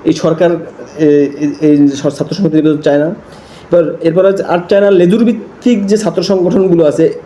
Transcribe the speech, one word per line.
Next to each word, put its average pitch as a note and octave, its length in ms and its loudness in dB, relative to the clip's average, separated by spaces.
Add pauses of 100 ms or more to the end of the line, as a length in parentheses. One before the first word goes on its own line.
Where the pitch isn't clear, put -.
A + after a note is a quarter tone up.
এই D#3+ 100 0
সরকার, E3 360 0 (480)
এ-, D3 320 2 (120)
এ-, D3 260 -2
এই C#3+ 200 4
স-, C#3 300 -4
ছাত্র - 180 -6
সংসদ E3 200 -2
নির্বাচন D3+ 260 0
চায় C#3+ 160 0
না। D#3+ 180 -2 (560)
এবার E3+ 300 0
এরপর E3 240 2
হচ্ছে G3 180 0
আর F3 160 -2 (100)
চায় G3+ 120 2
না G3+ 100 2
লেজুর F#3 320 4
ভিত্তিক G#3+ 640 -2
যে G#3 100 2
ছাত্র F3 260 -2
সংগঠনগুলো F3+ 640 0
আছে D3 280 0 (120)